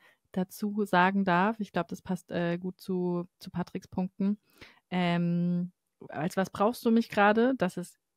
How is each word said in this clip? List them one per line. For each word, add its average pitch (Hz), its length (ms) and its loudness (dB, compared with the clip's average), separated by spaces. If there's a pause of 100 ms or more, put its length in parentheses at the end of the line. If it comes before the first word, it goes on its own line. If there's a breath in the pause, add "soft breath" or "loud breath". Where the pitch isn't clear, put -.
(320 soft breath)
dazu 202 540 -4
sagen 196 400 4
darf, 190 340 2
ich 202 120 -8
glaube, - 180 -2
das 180 120 -10
passt, - 300 -6
äh, 175 260 -2
gut 185 220 -8
zu, 180 480 -4 (120)
zu - 120 -16
Patricks - 360 -8
Punkten. 196 520 -2 (500 loud breath)
Ähm, 175 840 0 (380)
als - 280 -4
„Was 185 120 0
brauchst 220 360 -2
du 233 60 4
mich 226 180 2
gerade?“, 226 480 4
das 180 200 -2
ist - 220 -12 (180)